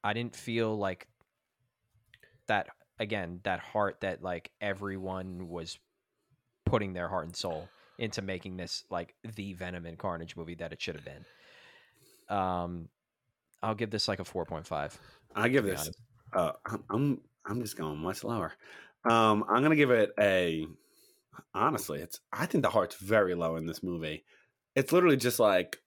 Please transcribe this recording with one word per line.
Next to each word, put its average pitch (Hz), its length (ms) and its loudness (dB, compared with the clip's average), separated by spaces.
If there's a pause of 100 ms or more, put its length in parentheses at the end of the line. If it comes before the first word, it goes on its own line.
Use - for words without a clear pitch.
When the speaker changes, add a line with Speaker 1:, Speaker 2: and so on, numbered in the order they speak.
Speaker 1:
I 104 100 0
didn't 117 240 -2
feel 113 400 0
like 95 320 -2 (1400)
that, 101 220 0 (300)
again, 95 460 -4
that 90 160 0
heart - 400 0
that, 92 220 -4
like, 87 280 -6 (100)
everyone 95 880 -6
was 82 300 -10 (840)
putting 101 280 2
their 87 160 -4
heart 87 180 -2
and 87 100 -12
soul 80 320 -6 (300)
into 110 240 -4
making 95 340 -6
this, - 340 -8
like, 87 240 -6 (220)
the 98 180 -8
Venom 90 320 -8
and 82 120 -12
Carnage 82 380 -6
movie 85 200 -10
that 82 160 -8
it - 80 -14
should 80 140 -6
have 73 100 -14
been. 69 200 -16 (1080)
Um, 87 540 -2 (760)
I'll 110 120 -2
give 107 160 -4
this, 107 180 -2
like, 98 120 -2
a 90 40 -6
four 87 220 -6
point 76 200 -8
five, 73 320 -6 (360)
Speaker 2:
I 110 140 2
give 127 160 4
Speaker 1:
to 98 60 0
be 87 60 -2
Speaker 2:
this, 73 40 -6
Speaker 1:
honest. 80 180 -8 (340)
Speaker 2:
uh, 87 200 2 (140)
I'm, - 240 -8
I'm, 131 300 0 (260)
I'm 113 140 -4
just 107 160 -8
going 76 220 -6
much 90 260 -6
lower. 101 280 -4 (560)
Um, 110 400 6
I'm 117 140 4
gonna 156 140 6
give 139 140 6
it 113 280 6
a, 90 480 4 (880)
honestly, 101 460 0
it's, - 200 -12 (120)
I 165 140 -2
think - 160 2
the 110 80 4
heart's 104 260 2
very 98 380 4
low 82 220 0
in 80 100 -4
this 80 160 -6
movie. 80 420 -6 (500)
It's 135 180 2
literally 170 260 8
just 120 200 0
like 98 380 4 (100)